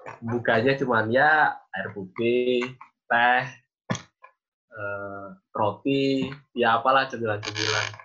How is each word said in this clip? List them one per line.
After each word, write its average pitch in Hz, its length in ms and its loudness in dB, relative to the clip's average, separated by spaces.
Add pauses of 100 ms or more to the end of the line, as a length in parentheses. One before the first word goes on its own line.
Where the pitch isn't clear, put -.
(280)
bukanya 117 480 2
cuman 120 320 0
ya 147 480 4 (160)
air 95 240 -8
putih, 120 720 0 (420)
teh, 123 340 4 (1300)
eh, 101 580 -10 (220)
roti, 135 800 0 (240)
ya 117 240 4
apalah 131 320 2
cemilan-cemilan. 107 760 -4 (200)